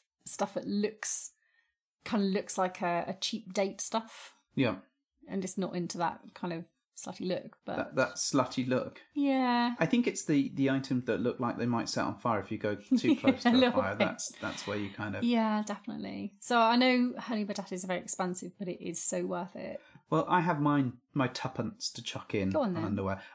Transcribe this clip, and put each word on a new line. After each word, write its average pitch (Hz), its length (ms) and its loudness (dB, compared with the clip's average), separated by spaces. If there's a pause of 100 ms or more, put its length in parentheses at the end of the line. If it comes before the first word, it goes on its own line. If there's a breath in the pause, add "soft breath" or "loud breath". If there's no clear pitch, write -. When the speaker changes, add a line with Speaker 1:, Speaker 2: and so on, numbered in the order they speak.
(260)
Speaker 1:
stuff - 280 0
that - 120 -4
looks, - 640 -2 (760)
kinda 202 200 2
looks 196 320 0
like 185 240 0
a, 175 280 0
a 185 100 -4
cheap - 340 -6
date 196 280 -2
stuff. - 540 -6 (200)
Speaker 2:
Yeah. 117 200 2 (520)
Speaker 1:
And 190 140 -4
just 185 160 -2
not 180 180 -4
into 175 220 -4
that 170 240 -2 (120)
kind 175 200 -6
of 165 100 -6 (340)
slutty - 300 -6
look, - 380 -4
but - 100 -4
Speaker 2:
That, - 220 -4
that 127 180 2
slutty 127 500 2
look. - 360 -2 (120)
Speaker 1:
Yeah. 254 640 2
Speaker 2:
I 165 100 2
think 240 200 4
it's - 160 -2
the, 143 320 2
the 135 140 2
items 131 380 0
that 104 120 2
look 117 220 0
like 120 160 -2
they 117 80 -2
might 117 240 0
set 95 160 0
on 101 100 -2
fire 113 240 0
if 95 100 -8
you 110 80 -4
go 104 180 0
Speaker 1:
<laughs> 254 220 0
Speaker 2:
too 269 200 4
close - 280 2
Speaker 1:
A 240 60 6
Speaker 2:
to 233 40 6
a - 20 8
Speaker 1:
little 254 240 4
Speaker 2:
fire. 98 140 0
Speaker 1:
bit. 196 100 4
Speaker 2:
That's, - 260 -4 (100)
that's - 240 -6
where 101 120 -2
you 101 120 -4
kind 101 280 -6
of 101 80 -4
Speaker 1:
Yeah, 220 400 2
definitely. 202 720 -8
So - 180 2
I 233 200 6
know 247 400 4
Honey 220 260 -4
Birdette 196 300 -6
is 185 100 -4
very 180 160 -2
expensive, 180 580 -4
but 185 120 -6
it 175 120 -8
is 175 220 -2
so 180 220 0
worth 185 320 -4
it. - 240 -8 (280 loud breath)
Speaker 2:
Well, 156 180 2
I 170 140 4
have 160 180 2
mine, 143 340 4 (200)
my 131 160 2
tuppence - 600 -6
to - 120 -12
chuck - 320 -8
in 95 140 2
Speaker 1:
Go 170 140 2
on, 214 60 0
Speaker 2:
on 180 40 -2
Speaker 1:
then. 170 100 -2
Speaker 2:
underwear. 98 380 -2 (140 loud breath)